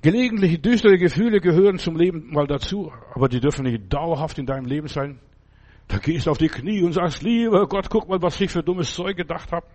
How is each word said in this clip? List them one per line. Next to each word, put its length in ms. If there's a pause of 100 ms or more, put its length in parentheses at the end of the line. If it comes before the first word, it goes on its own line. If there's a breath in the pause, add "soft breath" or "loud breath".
Gelegentliche 580
düstere 380
Gefühle 420
gehören 380
zum 180
Leben 360
mal 160
dazu, 440 (220)
aber 140
die 120
dürfen 240
nicht 300
dauerhaft 460
in 60
deinem 200
Leben 220
sein. 320 (680 soft breath)
Da 120
gehst 260
du 60
auf 80
die 80
Knie 340
und 120
sagst, 280
„Lieber 460
Gott, 220
guck 200
mal, 120
was 200
ich 100
für 120
dummes 300
Zeug 240
gedacht 340
hab.“ 240